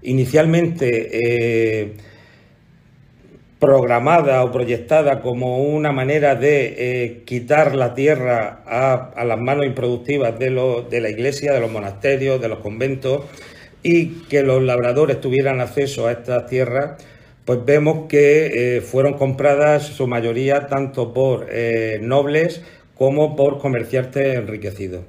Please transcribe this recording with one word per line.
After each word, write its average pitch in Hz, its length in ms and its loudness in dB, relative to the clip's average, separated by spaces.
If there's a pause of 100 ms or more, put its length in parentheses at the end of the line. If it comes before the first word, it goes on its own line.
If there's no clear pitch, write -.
Inicialmente, 139 1080 2
eh, 113 800 0 (1700)
programada 135 880 4
o 120 80 -4
proyectada 131 680 0
como 127 440 -2
una 151 260 0
manera 139 460 2
de, 135 400 0
eh, 123 480 -6
quitar 139 500 0
la 123 200 0
tierra 127 720 0
a, 131 260 0 (240)
a 120 80 -4
las 113 160 -2
manos 139 260 0
improductivas 123 720 -2
de 131 120 -2
lo-, 127 320 0
de 120 180 -4
la 110 80 -2
iglesia, 135 460 -2
de 127 60 2
los 113 120 -4
monasterios, 131 680 -2
de 117 80 -4
los 104 100 -6
conventos, 131 640 -4 (600)
y 170 460 0
que 143 140 2
los 135 200 4
labradores 127 580 2
tuvieran 131 400 0
acceso 131 460 -2
a 117 60 0
estas 120 340 -4
tierras, 131 560 -2 (420)
pues 117 200 0
vemos 151 420 2
que, 143 680 4
eh, 113 40 -2
fueron 135 340 0
compradas 143 680 2
su - 240 -6
mayoría 123 640 -2
tanto 131 440 -4
por, 131 380 0
eh, 113 500 -2
nobles 143 600 0 (340)
como 147 380 2
por 139 240 2
comerciantes 131 800 -2
enriquecidos. 98 720 -8